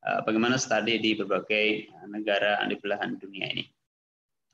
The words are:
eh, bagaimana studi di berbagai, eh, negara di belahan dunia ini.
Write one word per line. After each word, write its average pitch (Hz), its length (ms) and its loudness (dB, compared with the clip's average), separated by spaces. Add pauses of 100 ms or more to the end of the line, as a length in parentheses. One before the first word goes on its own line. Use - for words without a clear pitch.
eh, 101 160 2
bagaimana 110 320 2
studi 110 420 2
di 110 160 2
berbagai, 107 800 0
eh, - 160 -20
negara 104 580 0
di 104 140 -2
belahan 101 400 -4
dunia 95 320 -8
ini. - 160 -4 (880)